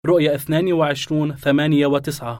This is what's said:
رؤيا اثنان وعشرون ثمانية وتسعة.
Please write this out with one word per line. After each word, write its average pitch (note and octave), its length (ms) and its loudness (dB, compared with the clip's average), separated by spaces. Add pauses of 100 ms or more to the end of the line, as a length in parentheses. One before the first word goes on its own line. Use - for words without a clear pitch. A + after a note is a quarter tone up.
رؤيا D3+ 300 2
اثنان D#3+ 380 0
وعشرون D3+ 600 -2
ثمانية C#3+ 500 2
وتسعة. C#3 540 -2